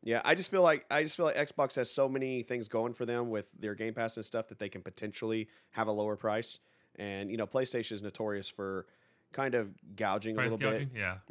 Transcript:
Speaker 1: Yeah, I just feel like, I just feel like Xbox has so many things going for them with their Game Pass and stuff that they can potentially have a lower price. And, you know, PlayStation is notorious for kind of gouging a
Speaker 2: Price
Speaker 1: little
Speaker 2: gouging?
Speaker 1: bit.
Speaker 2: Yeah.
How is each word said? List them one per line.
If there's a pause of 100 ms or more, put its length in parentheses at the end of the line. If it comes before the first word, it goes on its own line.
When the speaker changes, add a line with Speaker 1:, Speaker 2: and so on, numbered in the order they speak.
Speaker 1:
Yeah,
I
just
feel
like,
I
just
feel
like
Xbox
has
so
many
things
going
for
them
with
their
Game
Pass
and
stuff
that
they
can
potentially (240)
have
a
lower
price. (360)
And,
you
know,
PlayStation
is
notorious
for (460)
kind
of (260)
gouging
a
Speaker 2:
Price
Speaker 1:
little
Speaker 2:
gouging?
Speaker 1:
bit.
Speaker 2:
Yeah. (120)